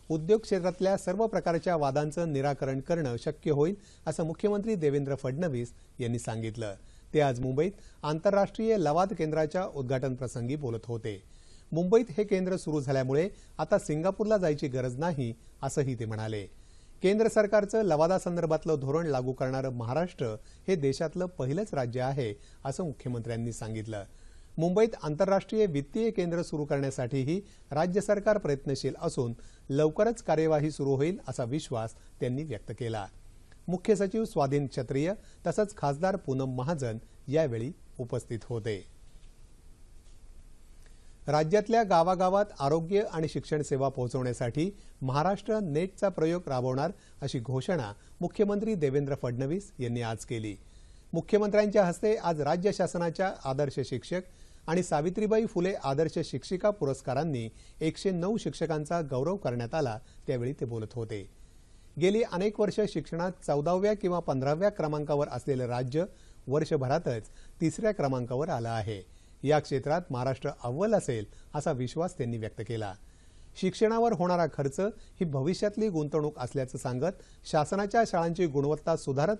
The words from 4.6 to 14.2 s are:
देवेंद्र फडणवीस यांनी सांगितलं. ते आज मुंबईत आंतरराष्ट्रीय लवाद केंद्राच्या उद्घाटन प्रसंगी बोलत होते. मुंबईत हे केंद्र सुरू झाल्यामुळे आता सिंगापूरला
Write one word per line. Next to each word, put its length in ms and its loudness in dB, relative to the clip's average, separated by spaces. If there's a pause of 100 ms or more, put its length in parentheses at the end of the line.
देवेंद्र 400 2
फडणवीस 580 -2 (280)
यांनी 180 0
सांगितलं. 560 -4 (400)
ते 60 6
आज 200 2
मुंबईत 300 0 (320)
आंतरराष्ट्रीय 760 2
लवाद 340 2
केंद्राच्या 540 0
उद्घाटन 480 -2
प्रसंगी 420 -4
बोलत 300 -6
होते. 360 -6 (500)
मुंबईत 380 4
हे 140 0
केंद्र 320 2
सुरू 240 -2
झाल्यामुळे 480 2 (300)
आता 200 2
सिंगापूरला 580 2